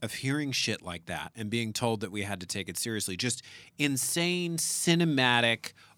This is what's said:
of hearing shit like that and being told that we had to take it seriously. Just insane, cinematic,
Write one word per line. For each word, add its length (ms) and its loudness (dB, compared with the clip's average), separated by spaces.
of 140 -6
hearing 360 -2
shit 300 -2
like 240 -10
that 300 -6
and 140 -6
being 240 -2
told 280 0
that 100 -6
we 120 -4
had 160 -4
to 80 -10
take 220 -6
it 80 -6
seriously. 400 -4
Just 260 -4
insane, 800 0
cinematic, 1160 4